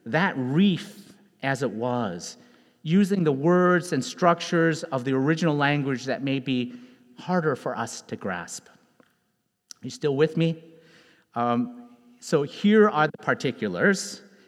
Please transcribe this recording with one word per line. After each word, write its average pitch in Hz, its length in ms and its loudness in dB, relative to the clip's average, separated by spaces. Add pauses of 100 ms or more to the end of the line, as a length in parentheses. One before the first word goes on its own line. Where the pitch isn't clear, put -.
that 165 320 0
reef 151 760 0 (300)
as 135 200 -2
it 117 80 -2
was, 110 640 -4 (460)
using 185 400 2
the 156 80 4
words 175 640 2
and 131 100 -2
structures 170 800 0
of 123 220 -6
the 135 80 0
original 151 420 2
language 139 500 0
that 123 180 -6
may 139 160 -2
be 123 340 -2 (440)
harder 160 380 0
for 123 220 -6
us 113 240 -8
to - 140 -12
grasp. 87 540 -8
Are - 1160 -20
you 127 60 -12
still 147 240 -2
with 156 220 2
me? 165 260 0 (720)
Um, 120 540 -2 (300)
so 147 240 0
here 208 460 4
are 151 180 2
the 151 120 -12
particulars. 131 1040 -2 (260)